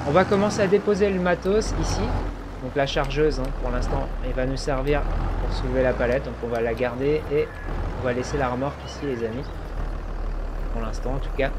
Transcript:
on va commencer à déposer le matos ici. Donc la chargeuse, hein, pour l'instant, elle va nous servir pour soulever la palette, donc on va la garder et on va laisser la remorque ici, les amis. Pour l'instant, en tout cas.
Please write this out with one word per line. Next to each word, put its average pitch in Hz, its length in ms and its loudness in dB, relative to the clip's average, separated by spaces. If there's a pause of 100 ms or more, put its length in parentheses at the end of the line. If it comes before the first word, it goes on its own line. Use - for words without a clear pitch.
on 143 40 0
va 180 120 6
commencer 202 380 4
à 196 60 4
déposer 202 420 4
le 190 100 2
matos 185 640 2
ici. - 220 0 (600)
Donc 127 100 -6
la 139 140 2
chargeuse, 139 540 2
hein, 127 100 -2 (100)
pour 123 100 0
l'instant, 127 360 0 (160)
elle 127 80 -2
va 127 140 0
nous 135 100 0
servir 139 460 0 (400)
pour - 120 0
soulever 127 300 2
la 127 100 4
palette, 123 300 2
donc 120 180 -6
on 117 60 -4
va 117 140 0
la 117 120 0
garder 123 480 0 (120)
et 151 160 0 (500)
on - 60 -4
va 123 80 0
laisser 123 240 -2
la 135 100 2
remorque 131 380 -2
ici, - 200 -8
les 120 200 -2
amis. 113 180 -4 (1300)
Pour 113 100 -2
l'instant, 113 340 -2
en 139 40 -2
tout - 180 -4
cas. 135 220 2